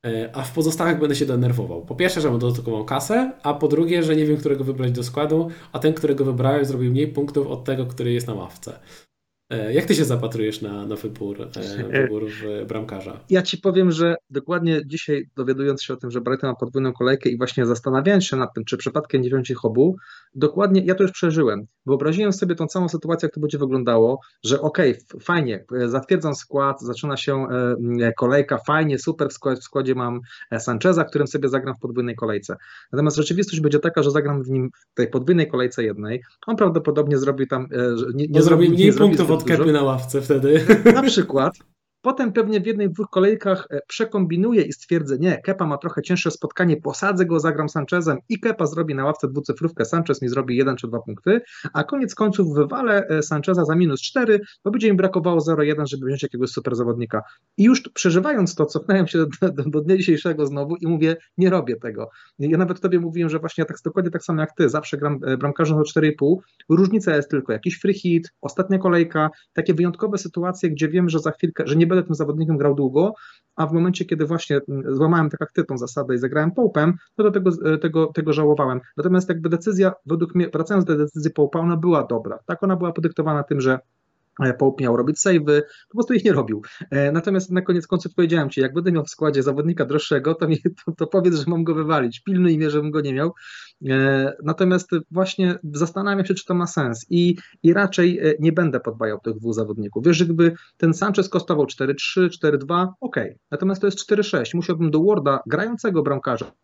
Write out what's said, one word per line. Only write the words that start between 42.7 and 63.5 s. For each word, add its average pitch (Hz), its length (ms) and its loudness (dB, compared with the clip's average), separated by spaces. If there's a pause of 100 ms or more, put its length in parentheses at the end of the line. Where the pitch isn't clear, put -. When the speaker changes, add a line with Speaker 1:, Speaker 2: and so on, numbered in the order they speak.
Speaker 2:
dwóch 208 200 -6
kolejkach, 196 600 2
e, 143 180 -4
przekombinuję 202 720 0
i - 100 -2
stwierdzę, 143 460 -2
nie, 165 260 0
Kepa 190 220 -2
ma 143 120 -4
trochę 160 240 -6
cięższe 180 280 -2
spotkanie, 165 460 0
posadzę 180 500 -2
go, 165 140 0
zagram 156 280 -2
Sanchezem 160 500 -2 (100)
i 214 120 -4
Kepa 214 260 -2
zrobi 156 280 -4
na 135 100 -4
ławce 151 240 -2
dwucyfrówkę, 143 560 -4
Sanchez 165 380 -2
mi 123 60 -2
zrobi 127 280 -2
jeden 131 200 2
czy 120 120 -8
dwa 113 120 -6
punkty, 180 400 0 (320)
a 156 120 -2
koniec 262 300 -4
końców 196 400 0
wywalę, 202 540 0
e, 156 140 0
Sancheza 160 420 0
za 151 100 0
minus 165 260 2
cztery, 226 400 2 (240)
bo 208 60 0
będzie 220 200 2
mi 196 60 4
brakowało 180 440 2
zero 151 220 0
jeden, 151 240 0
żeby 131 200 -8
wziąć 135 160 -4
jakiegoś 127 280 -4
super 127 240 -4
zawodnika. 117 480 -2 (340)
I 196 80 4
już 247 180 6 (120)
przeżywając 190 600 2
to, 151 120 0
cofnąłem 185 400 0
się - 120 -2
do, 160 340 0
do, 135 180 -6
do 151 100 -2
dnia 175 160 2
dzisiejszego 156 500 0
znowu 143 300 -4
i 175 100 -6
mówię, 160 300 0 (220)
nie 180 120 4
robię 127 260 0
tego. 110 340 -10 (280)
Ja 156 200 0
nawet 180 220 0
tobie 180 200 2
mówiłem, 165 300 -2
że 156 80 -2
właśnie 160 240 -4